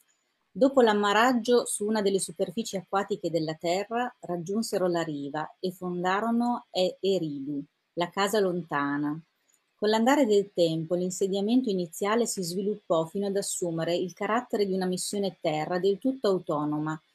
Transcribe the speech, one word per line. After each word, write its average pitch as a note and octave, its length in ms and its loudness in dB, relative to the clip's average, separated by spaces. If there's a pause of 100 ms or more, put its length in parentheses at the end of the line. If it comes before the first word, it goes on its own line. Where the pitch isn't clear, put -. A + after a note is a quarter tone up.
(500)
Dopo C4+ 300 4
l'ammaraggio A3+ 880 4
su - 180 -6
una A3 160 0
delle G3+ 180 2
superfici F#3+ 600 -6
acquatiche G3 500 -4
della D#3+ 240 0
Terra, G3 580 -2 (100)
raggiunsero F3+ 680 -2
la E3+ 140 0
riva D3+ 580 -6
e F#3 120 -4
fondarono G3+ 1000 -2
E-, F3+ 300 0
Eridu, D3 600 -2 (320)
la E3+ 140 -2
casa G3+ 320 0
lontana. D3+ 800 -2 (540)
Con G#3 160 -2
l'andare B3 340 4
del G3+ 300 2
tempo, E3 400 0
l'insediamento G3 760 0
iniziale G3 560 -2
si G3 180 -4
sviluppò F#3 640 -2
fino G3+ 220 -4
ad G3 100 -2
assumere E3+ 580 -2
il F3+ 200 -2
carattere G#3 500 0
di F#3+ 80 -2
una F#3 140 0
missione F#3 520 -4
terra D#3 400 -2
del G3 200 2
tutto C4 300 -2
autonoma, D#3 720 -2 (160)